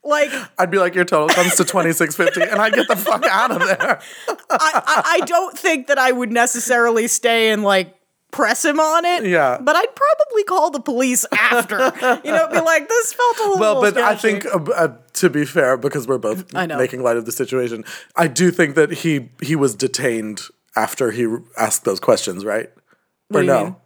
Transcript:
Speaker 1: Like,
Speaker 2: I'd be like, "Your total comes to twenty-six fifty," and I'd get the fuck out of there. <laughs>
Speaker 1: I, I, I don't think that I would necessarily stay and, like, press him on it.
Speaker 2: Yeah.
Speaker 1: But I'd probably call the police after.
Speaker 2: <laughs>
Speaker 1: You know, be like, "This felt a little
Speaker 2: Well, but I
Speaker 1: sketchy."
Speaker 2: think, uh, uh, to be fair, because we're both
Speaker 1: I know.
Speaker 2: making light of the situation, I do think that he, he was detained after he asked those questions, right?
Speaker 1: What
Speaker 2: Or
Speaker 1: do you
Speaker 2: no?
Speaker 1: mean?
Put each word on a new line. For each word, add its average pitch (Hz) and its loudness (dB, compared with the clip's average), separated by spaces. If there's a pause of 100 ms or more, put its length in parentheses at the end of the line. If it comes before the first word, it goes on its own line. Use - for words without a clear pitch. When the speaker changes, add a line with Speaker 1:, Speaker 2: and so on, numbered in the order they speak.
Speaker 1:
Like, 294 0 (260)
Speaker 2:
I'd 185 0
be 196 0
like, 180 0
"Your 180 2
total 156 2
comes 180 2
to 175 2
twenty-six 165 0
fifty," 180 0
and 214 0
I'd 220 2
get - 0
the - 2
fuck 214 -2
out 226 2
of - -4
there. - 0 (140)
<laughs> - -12
Speaker 1:
I, 370 -6 (120)
I, 311 2 (180)
I - -4
don't 349 -2
think 320 0
that 277 2
I 262 4
would 247 -4
necessarily 233 2
stay 226 2
and, 214 -2
like, 190 2 (380)
press 254 0
him 302 2
on 311 2
it. 349 0
Speaker 2:
Yeah. 156 2
Speaker 1:
But 294 2
I'd 392 0
probably 571 0
call 349 0
the 285 -6
police 247 -2
after. 214 2
Speaker 2:
<laughs> 254 0
Speaker 1:
You 294 -4
know, 320 2
be 330 0
like, 320 0
"This 466 0
felt 480 0
a 440 -2
little 392 0
Speaker 2:
Well, 302 2
but 202 2
I 214 2
Speaker 1:
sketchy." 208 0
Speaker 2:
think, - -10 (240)
uh, - -2
uh, 151 -2 (180)
to 180 2
be 147 -2
fair, 139 0
because 131 -6
we're 131 0
both 110 -4 (100)
Speaker 1:
I 180 -2
know. 156 -6
Speaker 2:
making 127 -2
light 117 2
of 113 -4
the 117 -8
situation, 123 -4 (320)
I 170 2
do 156 2
think 156 0
that 156 4
he, 143 -4 (140)
he 151 -2
was 135 0
detained 113 -4 (340)
after 113 -2
he 117 -2 (300)
asked 107 -2
those 98 -2
questions, 98 0
right? 107 -4 (580)
Speaker 1:
What 208 -2
Speaker 2:
Or - 2
Speaker 1:
do 180 2
you 147 4
Speaker 2:
no? 110 2
Speaker 1:
mean? 185 -12 (100)